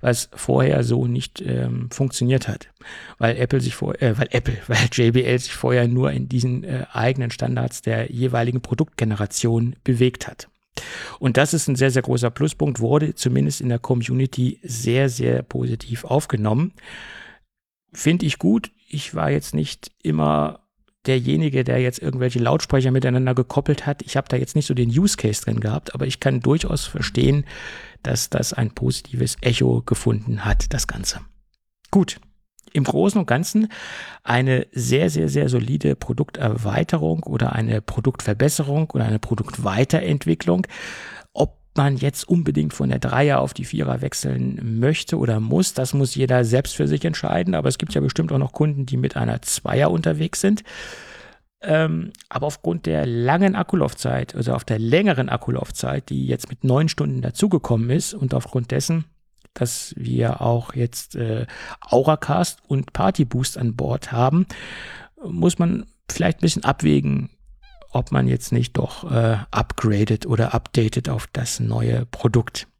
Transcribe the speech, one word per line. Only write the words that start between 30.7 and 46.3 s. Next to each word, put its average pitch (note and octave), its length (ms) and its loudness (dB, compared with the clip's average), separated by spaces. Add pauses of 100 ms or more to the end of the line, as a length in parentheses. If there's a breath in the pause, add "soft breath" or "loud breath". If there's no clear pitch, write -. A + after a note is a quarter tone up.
das B2+ 140 -2
Ganze. - 340 -6 (720)
Gut. F#3+ 300 2 (540)
Im C#3+ 100 2
Großen F#3 340 2
und F3 80 0
Ganzen G#3+ 420 2 (540 loud breath)
eine B2+ 500 2
sehr, B2+ 360 2
sehr, D#3 220 0
sehr C#3 180 2
solide B2 480 0
Produkterweiterung C#3 1300 -2
oder - 320 -2
eine A2+ 260 0
Produktverbesserung C#3 1120 0
oder A2+ 160 0
eine A2 120 0
Produktweiterentwicklung. C#3+ 1500 0 (680 loud breath)
Ob - 240 0 (180)
man C#3 220 4
jetzt C3+ 320 -2
unbedingt D3+ 460 2
von C3+ 160 0
der B2+ 80 0
Dreier C3+ 420 2
auf C3+ 140 -2
die - 100 -8
Vierer - 380 -2
wechseln C2+ 800 -2
möchte D3+ 360 0
oder A2+ 240 2
muss, C#3+ 320 2
das C3 220 -2
muss C#3 200 2
jeder B2+ 300 4